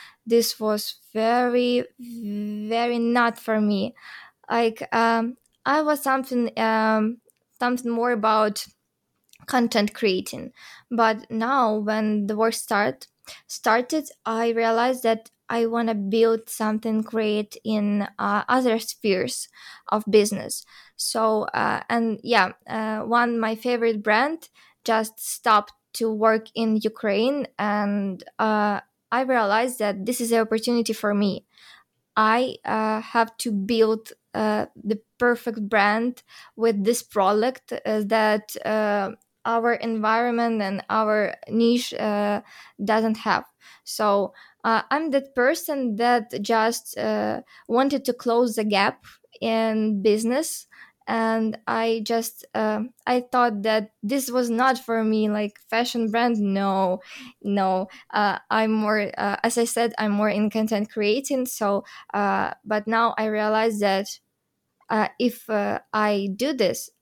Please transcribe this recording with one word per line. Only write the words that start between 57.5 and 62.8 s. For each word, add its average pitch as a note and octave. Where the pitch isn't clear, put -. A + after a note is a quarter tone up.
Uh, G#3
I'm A3
more, G#3+
uh, G3+
as A#3
I A#3
said, A#3
I'm G#3+
more G#3
in G#3
content A3
creating, B3+
so, G3+
uh, G3
but G#3+